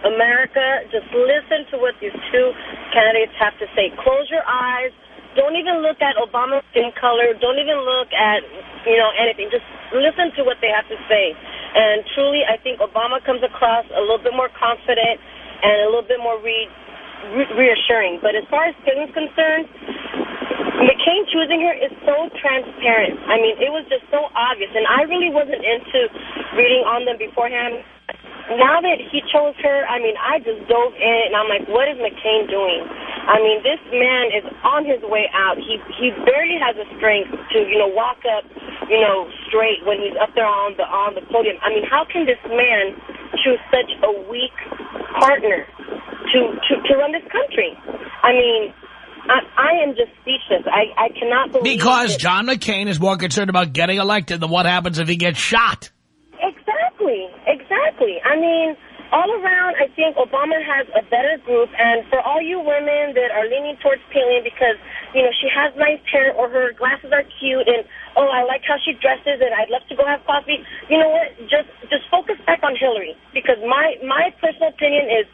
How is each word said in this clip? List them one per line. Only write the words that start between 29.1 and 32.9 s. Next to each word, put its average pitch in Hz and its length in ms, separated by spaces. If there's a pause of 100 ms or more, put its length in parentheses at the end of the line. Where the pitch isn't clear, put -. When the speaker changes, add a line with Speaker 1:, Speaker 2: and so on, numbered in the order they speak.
Speaker 1:
chose 294 320
her, 277 120 (120)
I 240 80
mean, 226 240
I 285 160
just 220 320
dove 233 240
in, 226 320
and 190 80
I'm 214 160
like, 202 160
"What 254 240
is 277 80
McCain 220 480
doing?" 185 400 (400)